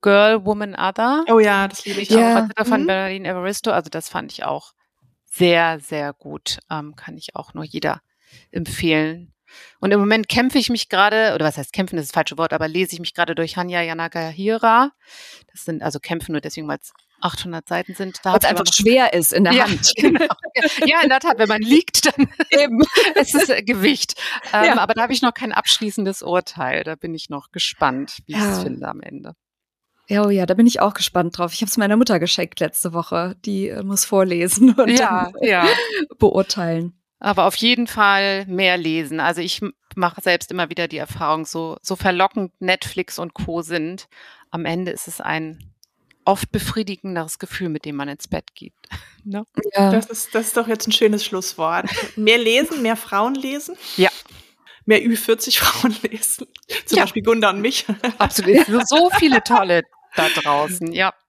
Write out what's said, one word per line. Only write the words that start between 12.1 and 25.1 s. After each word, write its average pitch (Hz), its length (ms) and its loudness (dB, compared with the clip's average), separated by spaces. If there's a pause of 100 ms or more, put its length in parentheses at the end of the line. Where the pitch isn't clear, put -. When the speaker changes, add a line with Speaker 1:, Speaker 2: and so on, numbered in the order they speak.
Speaker 1:
das - 40 -6
falsche 151 220 -2
Wort, 165 160 -2
aber 156 160 -4
lese 170 240 -2
ich 170 80 -14
mich 165 120 -10
gerade 170 220 -2
durch 165 220 -4
Hanya 180 240 -4
Yanagihira. 175 1080 0 (600)
Das - 140 -18
sind, 165 180 -8
also 143 160 -6
kämpfen 165 320 -8
nur 151 80 -2
deswegen, 151 300 -12
weil 143 120 -6
es - 120 -20 (260)
achthundert 170 480 -8
Seiten 180 260 -6
sind. 190 300 -10
Da 190 80 0
Speaker 3:
Weil's 185 40 4
Speaker 1:
hab - 80 4
ich - 60 4
aber 175 120 0
Speaker 3:
einfach 180 60 0
Speaker 1:
noch - 60 2
Speaker 3:
schwer 240 400 4
ist 170 200 0
in 196 100 4
der 180 80 6
Speaker 1:
Ja, 247 160 4
Speaker 3:
Hand. - 260 0
Speaker 1:
<laughs> - 40 -4
genau. 302 280 4 (600)
Ja, 311 160 4
in 302 80 4
der 262 100 4
Tat, 269 180 0
wenn 214 120 2
man 214 120 0
liegt, 254 440 4 (120)
dann 277 120 4 (200)
Speaker 3:
Eben. 277 320 4 (180)
Speaker 1:
<laughs> 403 160 2
ist - 200 2
es, 294 140 4
äh, - 120 2
Gewicht. 202 540 0 (380)
Ähm, 208 140 4
Speaker 3:
Ja. 226 100 4
Speaker 1:
aber 285 160 0
da 226 80 -2
habe 240 100 -2